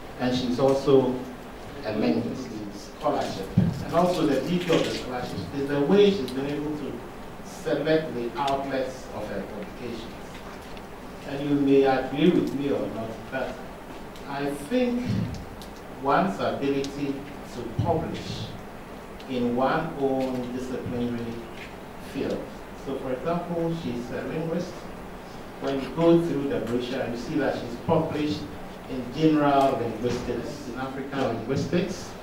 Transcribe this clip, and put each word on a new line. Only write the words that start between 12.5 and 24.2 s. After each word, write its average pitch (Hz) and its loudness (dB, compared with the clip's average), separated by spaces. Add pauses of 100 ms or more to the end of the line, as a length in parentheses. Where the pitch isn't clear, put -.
me 139 0
or - 0
not, 113 -4 (220)
but 135 -2 (760)
I 143 -2 (200)
think 247 2 (1000)
one's 107 4
ability 139 0 (400)
to 120 -6 (200)
publish - 0 (840)
in 120 0
one's 160 2 (100)
own 127 0
disciplinary 120 -2 (840)
field. - -2 (440)
So 131 -4
for 131 -4
example, 165 0
she's 120 -4
a 117 -4